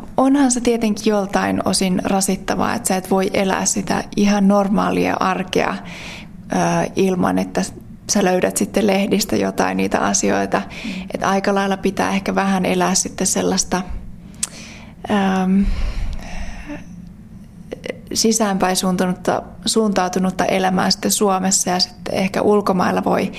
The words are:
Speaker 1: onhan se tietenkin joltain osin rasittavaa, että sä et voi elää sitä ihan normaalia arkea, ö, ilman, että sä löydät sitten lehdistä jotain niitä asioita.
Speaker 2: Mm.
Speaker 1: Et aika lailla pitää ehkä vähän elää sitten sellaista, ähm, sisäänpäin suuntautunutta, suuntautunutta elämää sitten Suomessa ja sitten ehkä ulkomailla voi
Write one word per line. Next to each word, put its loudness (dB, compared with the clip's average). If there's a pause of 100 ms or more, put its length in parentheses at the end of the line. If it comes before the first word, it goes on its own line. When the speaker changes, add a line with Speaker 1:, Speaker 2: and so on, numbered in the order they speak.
(180)
Speaker 1:
onhan 6
se 0
tietenkin 2
joltain 2
osin 2
rasittavaa, 0
että -4
sä 2
et -2
voi 2
elää 2
sitä 0 (120)
ihan 4
normaalia 2
arkea, 0 (760)
ö, 0 (400)
ilman, 2
että -2 (480)
sä 2
löydät 2
sitten 0
lehdistä 2
jotain 0
niitä 0
asioita. 0
Speaker 2:
Mm. -10 (220)
Speaker 1:
Et -4
aika 2
lailla 0
pitää -2
ehkä -2
vähän 2
elää 2
sitten -2
sellaista, 0 (1300)
ähm, 2 (2500)
sisäänpäin 2
suuntautunutta, 0 (240)
suuntautunutta 2
elämää 2
sitten -2
Suomessa 2
ja 0
sitten -4
ehkä 0
ulkomailla 2
voi 0